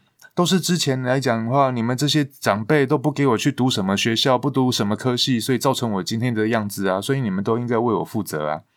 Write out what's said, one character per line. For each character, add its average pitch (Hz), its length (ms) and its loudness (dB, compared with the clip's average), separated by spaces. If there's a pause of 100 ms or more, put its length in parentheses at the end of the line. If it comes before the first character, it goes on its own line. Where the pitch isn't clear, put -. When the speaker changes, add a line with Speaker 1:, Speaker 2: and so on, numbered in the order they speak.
Speaker 1:
<laughs> - 300 -20
Speaker 2:
都 180 100 2
是 180 140 2
之 175 180 -2
前 131 240 -2
来 127 180 0
讲 117 260 0
的 117 60 -2
话， 135 200 2
你 120 100 -2
们 123 160 -2
这 147 100 0
些 143 160 2
长 110 400 -2
辈 143 220 2
都 147 120 2
不 139 140 -2
给 143 160 0
我 113 100 4
去 139 140 0
读 131 180 2
什 110 140 -2
么 98 140 0
学 113 180 0
校， 131 220 2
不 135 140 -2
读 127 200 2
什 117 140 0
么 104 100 0
科 123 220 -2
系， 123 220 0
所 131 140 -2
以 120 40 2
造 135 160 0
成 117 200 -4
我 92 100 -2
今 113 160 -4
天 120 140 -2
的 107 160 0
样 110 200 0
子 98 180 -4
啊， 95 140 0
所 135 140 -2
以 135 40 -2
你 113 120 -2
们 95 120 -2
都 113 140 0
应 120 80 -4
该 120 100 -2
为 113 200 2
我 82 80 0
负 104 180 -6
责 76 260 -4
啊。 76 140 -4 (160)